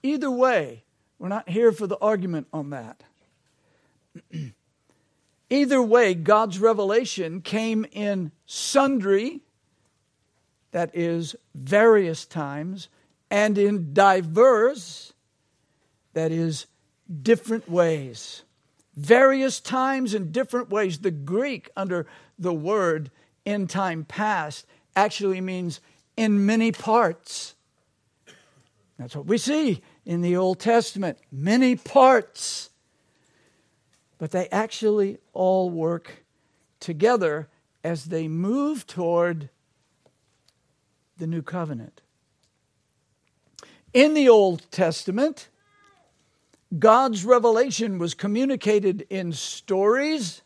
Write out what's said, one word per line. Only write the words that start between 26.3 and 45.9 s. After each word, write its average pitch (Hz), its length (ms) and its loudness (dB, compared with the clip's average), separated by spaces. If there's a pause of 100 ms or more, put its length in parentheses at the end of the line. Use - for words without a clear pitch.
many 226 260 2
parts." - 840 -2 (1400)
That's 120 180 -14
what 143 100 -12
we 214 120 0
see 277 440 -2 (240)
in 170 160 -4
the 175 140 0
Old 185 240 0
Testament, 214 580 0 (140)
many 240 440 2
parts. - 920 2 (1500)
But 160 120 -10
they 185 180 -4
actually 208 720 -2 (140)
all 185 380 0
work 165 540 -6 (540)
together 165 720 0 (340)
as 160 240 -6
they 160 220 -4
move 233 580 -4
toward 170 640 -2 (1700)
the 170 80 -8
new 165 160 -6
covenant. 156 580 -10 (1900)
In 302 220 6
the 285 140 4
Old 196 420 6
Testament, 190 800 -2 (1300)